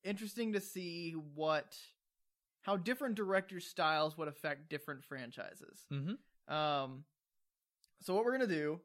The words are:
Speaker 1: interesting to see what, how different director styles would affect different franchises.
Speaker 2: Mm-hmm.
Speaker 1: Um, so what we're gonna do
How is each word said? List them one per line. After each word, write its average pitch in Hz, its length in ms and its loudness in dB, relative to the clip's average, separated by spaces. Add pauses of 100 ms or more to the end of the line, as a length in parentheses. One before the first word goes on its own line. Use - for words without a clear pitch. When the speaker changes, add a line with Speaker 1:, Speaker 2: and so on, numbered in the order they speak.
Speaker 1:
interesting 214 500 0
to 196 80 4
see 170 500 -4
what, 156 640 0 (880)
how 196 160 2
different 240 380 0
director 190 440 2
styles 156 580 2
would 160 120 -2
affect 147 400 -4
different 143 340 -6
franchises. - 880 -10
Speaker 2:
Mm-hmm. 147 640 -4
Speaker 1:
Um, 143 500 0 (960)
so 185 160 -2
what 220 80 4
we're 240 80 4
gonna 262 160 4
do 160 380 2